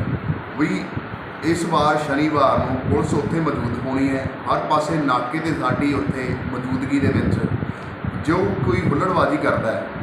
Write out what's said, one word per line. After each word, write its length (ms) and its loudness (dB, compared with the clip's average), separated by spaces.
ਵੀ 260 0
ਇਸ 260 2
ਵਾਰ 280 4
ਸ਼ਨੀਵਾਰ 500 2
ਨੂੰ 180 0
ਪੁਲਿਸ 240 2
ਉੱਥੇ 260 0
ਮੌਜੂਦ 460 0
ਹੋਣੀ 240 2
ਹੈ। 160 0
ਹਰ 80 2
ਪਾਸੇ 340 2
ਨਾਕੇ 360 0
'ਤੇ 220 0
ਸਾਡੀ 320 2
ਉੱਥੇ 340 0
ਮੌਜੂਦਗੀ 480 -2
ਦੇ 200 2
ਵਿੱਚ 200 2
ਜੋ 120 2
ਕੋਈ 240 2
ਹੁੱਲੜਬਾਜ਼ੀ 480 2
ਕਰਦਾ 340 0
ਹੈ, 160 -4